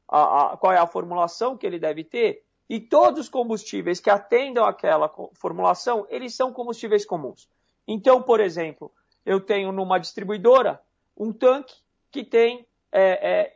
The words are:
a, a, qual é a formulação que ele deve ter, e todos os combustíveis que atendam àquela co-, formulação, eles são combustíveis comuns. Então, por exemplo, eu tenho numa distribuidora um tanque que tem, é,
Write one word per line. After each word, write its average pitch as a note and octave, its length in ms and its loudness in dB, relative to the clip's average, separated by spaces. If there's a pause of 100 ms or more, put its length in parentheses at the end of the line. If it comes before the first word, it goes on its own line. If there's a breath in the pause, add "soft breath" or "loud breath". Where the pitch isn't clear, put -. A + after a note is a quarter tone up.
a, C#3+ 440 2
a, - 40 -10
qual F#3 160 2
é F3+ 60 4
a E3+ 80 4
formulação F3 680 -4
que - 100 -10
ele F3 120 -6
deve D#3 260 -6
ter, A3+ 400 -2 (240)
e A3 120 -6
todos D4+ 400 4
os A#3 80 -10
combustíveis G3+ 720 -6
que - 100 0
atendam A#3 540 0
àquela D#3+ 440 0
co-, F#3 260 -12
formulação, F3+ 720 -2
eles B3 260 -10
são B3+ 180 -2
combustíveis A#3 540 -4
comuns. D3+ 420 -10 (380)
Então, A#3+ 340 4
por A#3+ 200 2
exemplo, D#3+ 500 -4 (340)
eu F#3+ 160 0
tenho G3 300 -4
numa F#3+ 280 -2
distribuidora G3+ 840 0 (360)
um G#3+ 160 -8
tanque B3+ 420 0 (360)
que C4 140 -10
tem, A#3 420 0 (240)
é, F#3 640 2